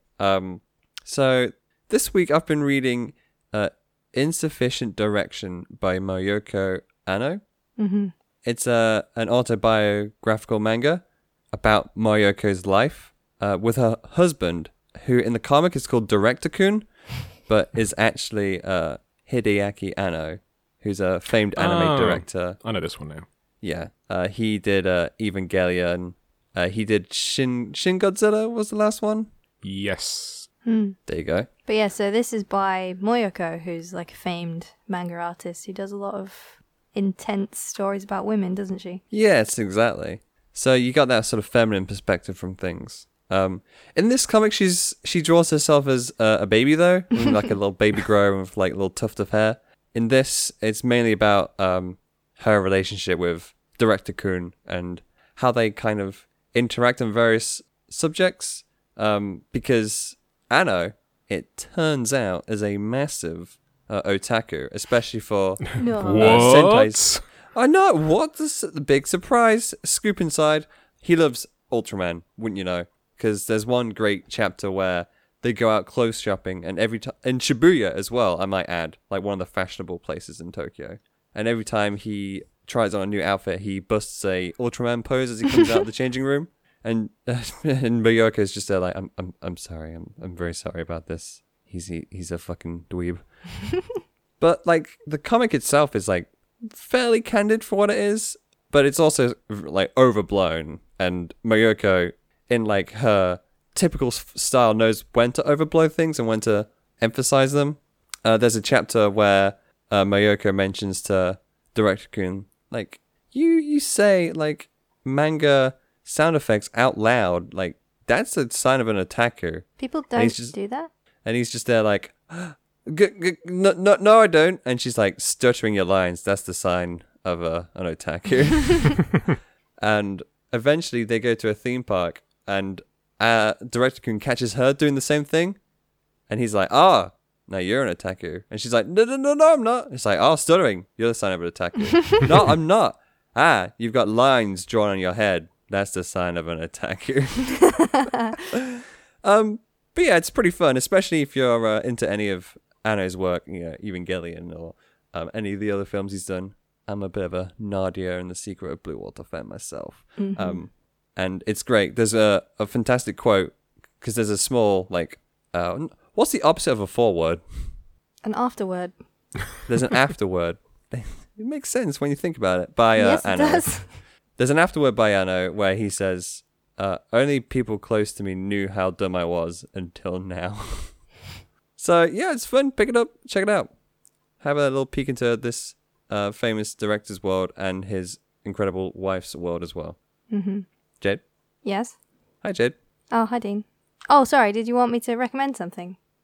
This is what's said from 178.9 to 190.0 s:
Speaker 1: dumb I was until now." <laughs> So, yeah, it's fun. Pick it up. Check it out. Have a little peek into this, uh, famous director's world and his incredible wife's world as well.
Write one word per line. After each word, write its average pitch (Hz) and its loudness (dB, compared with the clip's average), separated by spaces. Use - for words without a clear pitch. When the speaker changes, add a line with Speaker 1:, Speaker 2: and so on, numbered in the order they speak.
Speaker 1:
dumb 92 -4
I 87 0
was 85 -4
until 92 -10
now." 90 -10
<laughs> - -16
So, 170 4
yeah, 208 0
it's 240 -6
fun. 269 0
Pick 214 0
it 233 -4
up. 233 0
Check 196 -2
it 196 0
out. 202 -2
Have 143 -2
a 143 2
little 135 -2
peek 131 -4
into 120 0
this, 120 -8
uh, 104 -2
famous 107 -4
director's 104 -6
world 92 -2
and 95 -6
his 92 -8
incredible 95 -4
wife's 95 -6
world 85 -6
as 82 -12
well. 82 -12